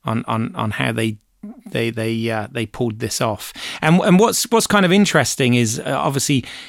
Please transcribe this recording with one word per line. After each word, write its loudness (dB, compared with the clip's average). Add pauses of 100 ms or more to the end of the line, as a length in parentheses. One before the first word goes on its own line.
on, -4
on, -4
on -4
how -4
they, -2 (480)
they, -4
they, -4
uh, -4
they -6
pulled -6
this -4
off. -4 (300)
And, 6
and 6
what's, 2
what's 4
kind 4
of 2
interesting 2
is, 2
uh, -10
obviously, 0 (240)